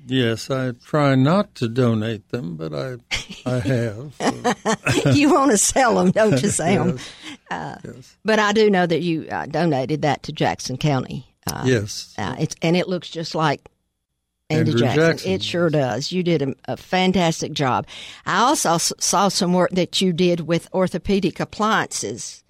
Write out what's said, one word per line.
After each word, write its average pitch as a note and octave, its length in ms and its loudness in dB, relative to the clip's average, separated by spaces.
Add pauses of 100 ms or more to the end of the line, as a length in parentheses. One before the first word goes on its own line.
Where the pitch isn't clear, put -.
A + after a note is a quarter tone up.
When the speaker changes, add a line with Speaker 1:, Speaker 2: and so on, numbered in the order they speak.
Speaker 1:
Yes, A#2+ 440 0
I C3 220 -2
try C#3 440 2
not E3+ 400 2
to A#2 140 -2
donate A2+ 600 0
them, B2 280 -8
but D#3 160 -8
I, C3 220 -6 (500)
I B2+ 140 0
have. A#2 600 -4
Speaker 2:
<laughs> - 960 0
You C#4+ 180 4
wanna C4+ 240 4
sell A3+ 420 2
'em, F3+ 120 4
don't G3 320 2
you, - 60 2
Sam? E3+ 540 0
Speaker 1:
<laughs> - 40 -16 (440)
Yes. F3+ 100 -6
Speaker 2:
Uh, D3 140 -10 (100)
Speaker 1:
Yes. - 400 -18
Speaker 2:
but G#3+ 140 2
I G#3 120 2
do G#3+ 200 4
know F3+ 160 4
that D#3+ 140 0
you, E3 280 -2
uh, E2 160 -6
donated D3+ 560 0
that D3 220 0
to - 80 -10
Jackson C3 460 -4
County. C#3 500 -2 (180)
Uh, - 200 -8
Speaker 1:
Yes. A2 520 -2
Speaker 2:
uh, G#2 220 -6
it's, D3+ 240 -4
and E3 120 2
it F3+ 120 0
looks F3+ 220 -6
just D#3+ 260 -8
like D#3 340 -2 (800)
Andy D#3 220 2
Speaker 1:
Andrew A#2 80 2
Speaker 2:
Jackson. B2 220 4 (100)
Speaker 1:
Jackson, D3+ 220 -4
Speaker 2:
It F#3+ 100 -4
sure F3 220 0
Speaker 1:
yes. D#3+ 80 2
Speaker 2:
does. C3+ 380 0
You F3+ 120 -2
did E3 180 2
a, C3+ 140 -4 (140)
a A#2+ 80 -6
fantastic F3+ 760 0
job. B2 320 0 (400)
I F3 140 0
also A#3+ 360 2
s-, - 240 0
saw G3 280 2
some F3+ 260 0
work F3+ 180 4
that F3+ 300 -2
you F#3 120 2
did F3 280 2
with E3 320 -2
orthopedic F#3 640 0
appliances, D#3+ 1120 -4